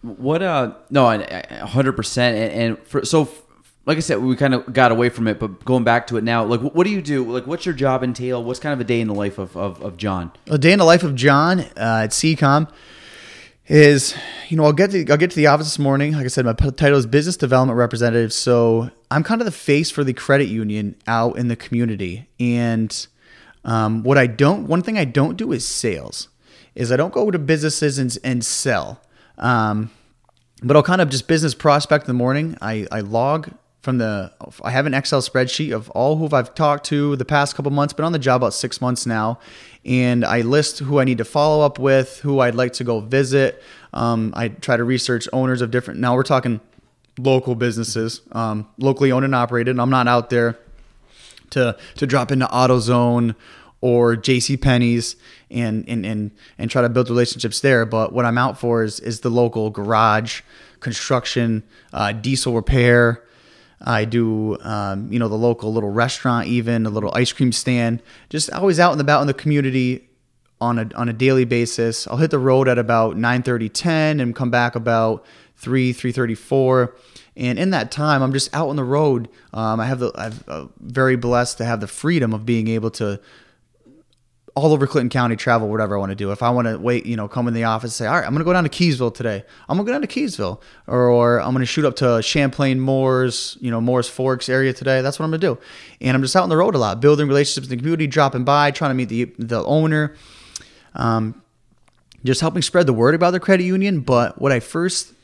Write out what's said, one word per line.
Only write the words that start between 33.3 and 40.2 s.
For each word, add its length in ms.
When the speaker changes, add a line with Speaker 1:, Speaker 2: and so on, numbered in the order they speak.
Speaker 2:
from 180
the, 340
I 80
have 160
an 80
Excel 280
spreadsheet 520
of 160
all 260
who 180
I've 200
talked 320
to 300
the 80
past 320
couple 160
months, 200
been 120
on 80
the 60
job 240
about 120
six 260
months 260
now. 320
And 400